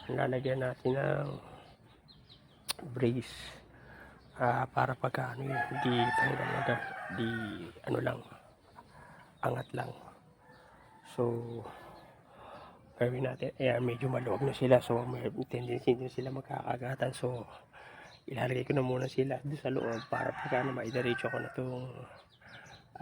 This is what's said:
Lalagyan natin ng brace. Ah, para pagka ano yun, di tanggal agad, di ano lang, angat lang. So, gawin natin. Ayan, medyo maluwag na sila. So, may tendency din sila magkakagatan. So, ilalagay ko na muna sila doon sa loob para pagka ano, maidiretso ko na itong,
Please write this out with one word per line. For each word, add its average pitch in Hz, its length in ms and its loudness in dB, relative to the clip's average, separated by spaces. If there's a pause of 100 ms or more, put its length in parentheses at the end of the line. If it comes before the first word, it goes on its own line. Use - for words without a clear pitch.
(140)
Lalagyan 131 480 2
natin 127 320 2
ng 139 340 2 (1700)
brace. 123 400 2 (1040)
Ah, 127 320 4
para 131 240 4
pagka 127 400 0
ano 135 160 -4
yun, 135 80 2 (240)
di 123 160 4
tanggal - 520 4 (120)
agad, 120 180 2 (380)
di 113 120 2 (600)
ano 123 80 2
lang, 123 220 0 (1200)
angat 127 320 0
lang. - 160 -2 (1300)
So, 123 60 4 (1700)
gawin 127 320 0
natin. 127 320 -4
Ayan, 123 240 4
medyo 120 240 0
maluwag 127 400 0
na 135 80 0
sila. 127 240 8
So, 120 240 2
may 127 240 -4 (240)
tendency 123 480 2
din 131 140 -4
sila 131 180 -4
magkakagatan. 127 800 -2
So, 123 320 -2 (880)
ilalagay 123 320 0
ko 139 160 2
na 131 80 4
muna 127 240 0
sila 135 320 2
doon 143 160 -4
sa 131 160 0
loob 117 320 0
para 120 240 0
pagka - 320 0
ano, 131 160 0
maidiretso 120 480 0
ko 123 160 0
na 123 80 -6
itong, 127 400 -4 (1120)